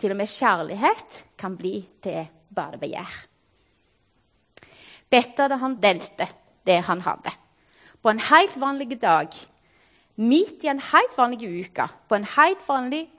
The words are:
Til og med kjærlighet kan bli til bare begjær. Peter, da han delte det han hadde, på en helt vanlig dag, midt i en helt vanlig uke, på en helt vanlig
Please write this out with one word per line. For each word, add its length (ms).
Til 140
og 20
med 160
kjærlighet 840
kan 200
bli 180
til 240
bare 320
begjær. 300
Peter, 340
da 140
han 160
delte 480
det 220
han 180
hadde, 240
på 80
en 220
helt 260
vanlig 400
dag, 320
midt 500
i 80
en 80
helt 360
vanlig 280
uke, 400
på 80
en 160
helt 320
vanlig 400